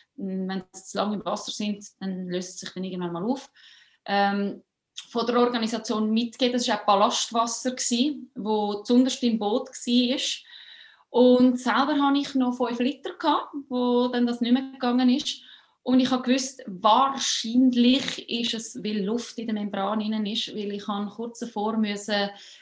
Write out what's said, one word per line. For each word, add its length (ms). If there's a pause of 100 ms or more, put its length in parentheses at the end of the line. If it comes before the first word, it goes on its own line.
(160)
mm, 340
wenn 220
sie 120
zu 140
lange 180
im 100
Wasser 260
sind, 340 (140)
dann 280
löst 280
es 40
sich 120
dann 120
irgendwann 300
mal 120
auf. 240 (560)
Ähm, 580 (460)
von 160
der 140
Organisation 720
mitgegeben, 420
das 140
war 140
auch 40
Ballastwasser 840
gewesen, 640
wo 480
zuunterst 400
im 160
Boot 300
war. 500 (880)
Und 500
selber 400
hatte 200
ich 160
noch 220
fünf 220
Liter 340
gehabt, 400 (160)
wo 380
dann 180
das 160
nicht 120
mehr 180
gegangen 380
ist. 320 (440)
Und 140
ich 100
habe 140
gewusst, 420
wahrscheinlich 1600
ist 240
es, 300
weil 200
Luft 340
in 100
der 60
Membran 460
innen 260
ist, 300
weil 160
ich 160
habe 220
kurz 300
davor 360
müssen, 540 (320)